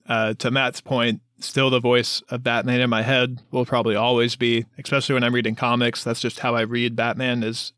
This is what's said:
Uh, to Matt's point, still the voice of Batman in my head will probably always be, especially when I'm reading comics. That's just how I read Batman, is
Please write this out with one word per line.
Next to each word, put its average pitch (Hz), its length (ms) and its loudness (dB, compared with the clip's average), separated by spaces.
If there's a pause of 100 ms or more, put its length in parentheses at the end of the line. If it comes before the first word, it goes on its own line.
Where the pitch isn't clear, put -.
Uh, 110 260 0
to 117 180 -4
Matt's 127 300 -2
point, 117 400 0 (180)
still 135 300 0
the 127 100 2
voice 123 480 2
of 123 160 -6
Batman 123 380 0
in 127 80 2
my 113 120 2
head 127 380 0 (100)
will 123 160 0
probably 113 300 0
always 120 400 2
be, 117 300 0 (120)
especially 139 360 -2
when 123 100 2
I'm 120 100 2
reading 113 220 0
comics. 120 480 0
That's 117 160 -4
just - 200 -6
how 120 140 -2
I 117 80 2
read 120 360 -2
Batman, 120 460 -2
is 113 340 -6